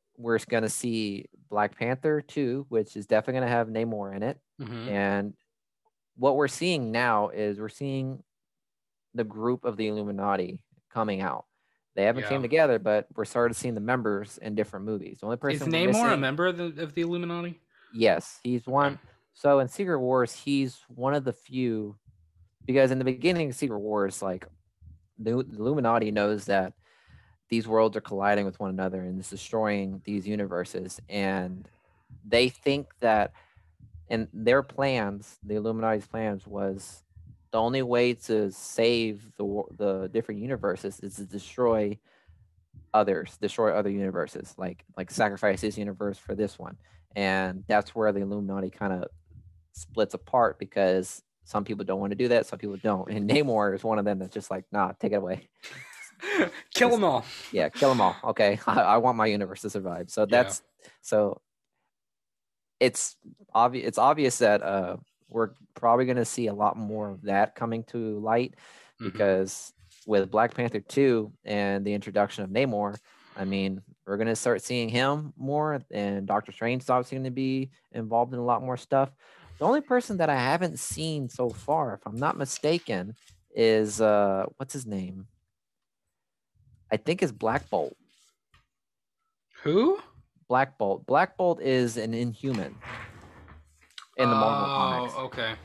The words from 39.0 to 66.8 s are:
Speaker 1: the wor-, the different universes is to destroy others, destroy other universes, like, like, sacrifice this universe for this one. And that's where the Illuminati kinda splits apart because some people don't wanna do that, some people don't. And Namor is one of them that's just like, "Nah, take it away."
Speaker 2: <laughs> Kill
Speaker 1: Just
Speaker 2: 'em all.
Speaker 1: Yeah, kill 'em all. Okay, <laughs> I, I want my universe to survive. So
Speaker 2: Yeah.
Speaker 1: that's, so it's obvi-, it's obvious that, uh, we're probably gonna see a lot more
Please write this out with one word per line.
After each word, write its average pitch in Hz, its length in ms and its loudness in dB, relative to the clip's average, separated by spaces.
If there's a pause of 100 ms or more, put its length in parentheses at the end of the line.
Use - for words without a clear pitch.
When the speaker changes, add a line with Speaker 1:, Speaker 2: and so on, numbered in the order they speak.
Speaker 1:
the 104 80 -6
wor-, 101 320 -4
the 95 360 -2
different 110 280 -4
universes 101 600 -4
is 98 160 -12
to 101 80 -10
destroy 107 760 0 (960)
others, 98 440 2
destroy 107 340 0
other 101 180 0
universes, 95 640 -4
like, 87 280 -10 (120)
like, 92 140 -8
sacrifice 101 500 0
this 104 180 -2
universe 101 400 -6
for 98 160 -10
this 101 240 -4
one. - 180 -16 (400)
And 95 520 0
that's 104 260 2
where 107 180 2
the 98 80 0
Illuminati 98 500 -4
kinda 95 380 -4 (640)
splits - 420 -4
apart 117 440 0
because 95 640 0 (220)
some 104 200 -4
people 101 200 -8
don't 95 160 -4
wanna 101 140 -4
do 123 140 0
that, 120 180 4
some 98 140 -10
people 101 160 -8
don't. 95 340 -2
And 104 180 -2
Namor 113 460 2
is 92 80 -6
one 110 160 0
of 101 60 0
them 101 160 0
that's 95 140 -10
just 101 160 -8
like, 95 200 -6
"Nah, 95 220 0
take - 200 -4
it 104 40 2
away." 95 320 -4 (720)
Speaker 2:
<laughs> - 0 - (540)
Kill 247 160 6
Speaker 1:
Just 240 80 6
Speaker 2:
'em 208 60 2
all. 131 200 2 (280)
Speaker 1:
Yeah, 82 180 2
kill 139 200 4
'em 123 100 4
all. 92 140 6 (100)
Okay, 107 380 4
<laughs> - 40 -16
I, 107 140 4
I 104 180 6
want 120 180 2
my 110 100 4
universe 101 360 -2
to 104 80 -6
survive. 90 400 -6
So 107 120 0
Speaker 2:
Yeah. 107 40 4 (160)
Speaker 1:
that's, - 200 -4 (380)
so 104 400 0 (1400)
it's - 380 0 (380)
obvi-, 123 300 2
it's 113 140 -4
obvious 135 400 4
that, 104 240 6
uh, 90 340 -2 (320)
we're 113 220 -2 (240)
probably 120 320 4
gonna 123 180 0
see 113 240 -2
a 101 60 -2
lot 104 220 0
more 107 340 -6